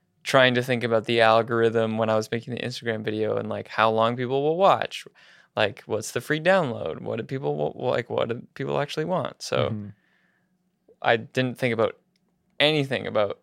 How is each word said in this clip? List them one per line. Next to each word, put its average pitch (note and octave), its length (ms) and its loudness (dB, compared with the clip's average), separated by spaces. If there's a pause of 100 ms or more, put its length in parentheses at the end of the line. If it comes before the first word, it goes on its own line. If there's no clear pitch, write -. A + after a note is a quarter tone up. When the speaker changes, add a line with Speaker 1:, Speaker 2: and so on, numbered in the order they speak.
(240)
Speaker 1:
trying B2+ 320 6
to B2 60 2
think B2 220 -2
about A2+ 220 2
the A#2 160 2
algorithm A2+ 760 4
when A2 120 0
I A2 60 4
was A2 160 -2
making A#2+ 220 -8
the - 60 -8
Instagram A#2 440 -6
video G#2+ 320 -2
and, A2 120 -6
like, G#2+ 200 -8
how A2+ 220 2
long A2+ 260 2
people C3 260 -2
will D#3 160 0
watch. F3 480 2 (500)
Like, G#2+ 300 0
what's G#2+ 260 -6
the B2 80 -4
free D3+ 200 -2
download? D#3 600 0
What A2 160 -4
do A2+ 60 -6
people C#3+ 320 -6
wa-, C#3+ 340 -4
like, B2+ 200 -2
what B2 200 -2
do A#2 120 -6 (120)
people C#3 260 -4
actually D3 260 -4
want? F3 360 -4
So - 280 -2
Speaker 2:
Mm-hmm. G#2 180 -8 (1120)
Speaker 1:
I A#2+ 140 2
didn't B2 420 -4
think B2 160 -2
about A2 240 0 (640)
anything C#3 440 0
about G#2 360 -2